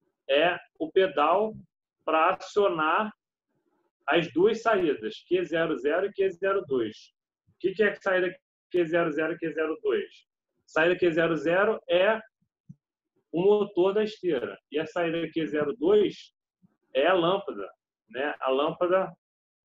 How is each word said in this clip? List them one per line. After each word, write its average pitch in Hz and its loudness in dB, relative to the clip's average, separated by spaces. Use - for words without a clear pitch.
É 160 2
o 156 -6
pedal 185 2
pra 160 2
acionar 185 0
as 147 0
duas 208 2
saídas, 170 -2
Q 175 0
zero 160 -2
zero 156 -2
e 202 -8
Q 190 -2
zero 196 -2
dois. 120 -6
O - -20
que 190 -2
que 214 -2
é 202 2
a - -8
saída 185 -2
Q 180 2
zero 165 0
zero 156 -2
e 170 -8
Q 160 -6
zero 156 -4
dois? - -4
Saída 175 0
Q 175 2
zero 165 0
zero 180 0
é 196 2
o 160 -2
motor 202 2
da 214 2
esteira. 139 -4
E 143 -4
a 156 -2
saída 165 -4
Q 160 -4
zero 143 -2
dois 180 2
é 139 2
a 185 4
lâmpada, 165 -2
né? 135 -6
A 131 -2
lâmpada 165 0